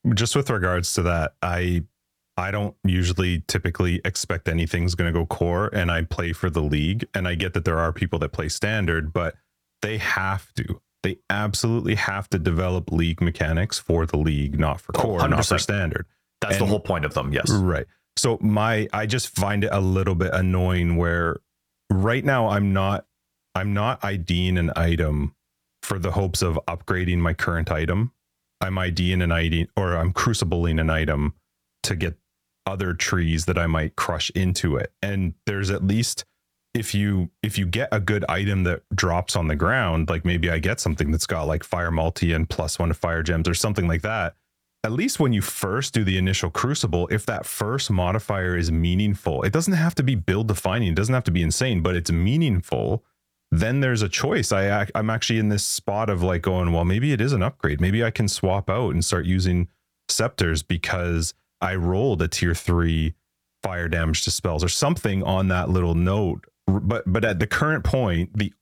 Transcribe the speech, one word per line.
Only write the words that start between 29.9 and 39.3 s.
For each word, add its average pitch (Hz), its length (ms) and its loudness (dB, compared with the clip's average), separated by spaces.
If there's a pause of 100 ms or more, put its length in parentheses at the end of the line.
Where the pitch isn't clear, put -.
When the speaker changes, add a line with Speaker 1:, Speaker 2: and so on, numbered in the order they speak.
Speaker 1:
I'm 85 160 0
crucibling 85 680 0
an 80 100 2
item 76 440 0 (500)
to 101 140 -2
get 82 200 -4 (480)
other 95 280 -4
trees 82 520 0
that 85 120 0
I 85 100 2
might 80 300 0
crush - 340 -2
into 90 460 0
it. - 240 -6
And 98 320 -2 (120)
there's 98 240 -2
at 98 140 -2
least 107 400 0 (500)
if 113 200 -4
you, 101 360 0 (120)
if 107 160 -2
you 98 80 0
get 110 260 -2
a 107 80 2
good 101 300 0
item 98 340 2
that 87 200 0 (120)
drops 87 400 0